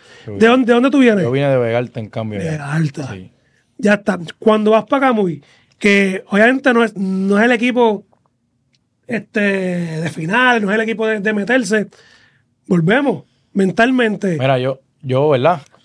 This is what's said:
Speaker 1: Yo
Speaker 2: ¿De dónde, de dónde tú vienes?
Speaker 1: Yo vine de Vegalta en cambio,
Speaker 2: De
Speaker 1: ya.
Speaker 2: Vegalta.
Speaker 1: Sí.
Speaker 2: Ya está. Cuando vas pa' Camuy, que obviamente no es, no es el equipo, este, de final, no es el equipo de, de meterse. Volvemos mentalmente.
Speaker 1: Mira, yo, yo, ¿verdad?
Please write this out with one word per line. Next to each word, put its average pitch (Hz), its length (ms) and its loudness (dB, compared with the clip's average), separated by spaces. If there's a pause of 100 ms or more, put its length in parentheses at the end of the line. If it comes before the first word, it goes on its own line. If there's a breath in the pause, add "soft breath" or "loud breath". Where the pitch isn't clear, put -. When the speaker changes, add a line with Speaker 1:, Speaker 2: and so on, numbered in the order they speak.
(280 loud breath)
Speaker 1:
Yo 104 80 -12
Speaker 2:
¿De 220 100 4
dónde, 247 200 4
de 233 80 2
dónde 247 160 2
tú 285 100 2
vienes? 214 240 4
Speaker 1:
Yo 117 80 0
vine 139 160 0
de 135 100 2
Vegalta 117 400 -2
en 107 100 -10
cambio, 110 300 -8
Speaker 2:
De 95 60 -6
Speaker 1:
ya. 80 80 -6
Speaker 2:
Vegalta. 147 600 -6
Speaker 1:
Sí. 92 200 -16 (460)
Speaker 2:
Ya 208 160 2
está. 196 260 -4 (180)
Cuando 214 340 2
vas 214 120 2
pa' 269 160 -2
Camuy, 214 420 0 (360 soft breath)
que 196 500 0
obviamente 247 440 2
no 233 120 2
es, 220 120 -6
no 190 420 -2
es 220 80 2
el 247 40 2
equipo, 233 540 0 (1040)
este, 220 320 -6
de 180 680 -4
final, 226 520 0
no 190 80 -2
es 208 60 0
el 220 60 0
equipo 220 240 -4
de, 220 120 -2
de 208 140 -2
meterse. 208 560 0 (800 soft breath)
Volvemos 196 560 0 (280)
mentalmente. 208 840 0
Speaker 1:
Mira, 131 220 2
yo, 135 200 -4 (220)
yo, 135 280 0
¿verdad? 143 320 2 (220)